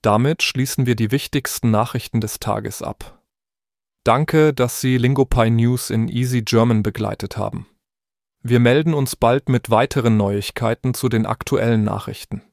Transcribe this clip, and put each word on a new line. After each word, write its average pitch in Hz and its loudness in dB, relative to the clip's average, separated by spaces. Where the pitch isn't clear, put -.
Damit 117 2
schließen 131 -2
wir 120 2
die 110 -2
wichtigsten 131 -2
Nachrichten 113 -2
des 107 -6
Tages 104 -6
ab. - -12
Danke, 151 4
dass 123 -2
Sie 127 0
Lingopie 123 2
News 117 2
in 113 0
Easy 123 -2
German 113 2
begleitet 104 -6
haben. - -8
Wir 120 2
melden 143 4
uns 139 -2
bald 123 2
mit 123 0
weiteren 117 2
Neuigkeiten 104 -2
zu - -2
den 110 0
aktuellen 113 0
Nachrichten. - -8